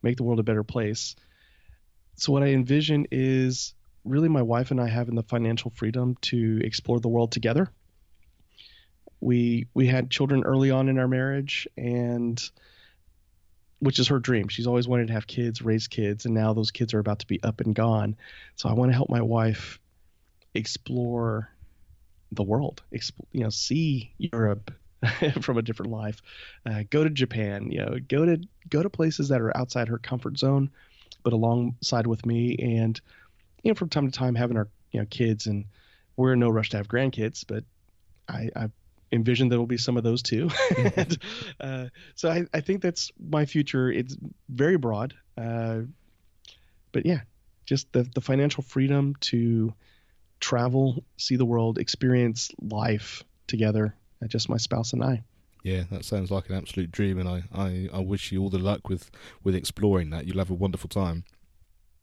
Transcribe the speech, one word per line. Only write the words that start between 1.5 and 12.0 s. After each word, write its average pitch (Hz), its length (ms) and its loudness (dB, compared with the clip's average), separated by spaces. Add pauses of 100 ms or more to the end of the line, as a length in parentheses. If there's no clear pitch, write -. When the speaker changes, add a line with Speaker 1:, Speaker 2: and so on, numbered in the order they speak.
Speaker 1:
So - 180 -2
what 139 100 4
I 139 40 4
envision 143 640 4
is 131 640 0 (300)
really 147 260 2
my 147 120 4
wife 120 300 2
and 127 100 2
I 120 60 2
having 117 280 0
the 117 80 0
financial 117 520 -2
freedom 123 460 -2
to 113 420 0
explore 120 360 -2
the 117 80 -2
world 117 240 2
together. 117 380 0 (1500)
We, 120 520 2
we 131 140 4
had 127 220 2
children 135 340 2
early 135 280 4
on 131 180 4
in 131 100 2
our 127 80 2
marriage, 135 600 -2 (100)
and 120 640 -2 (1400)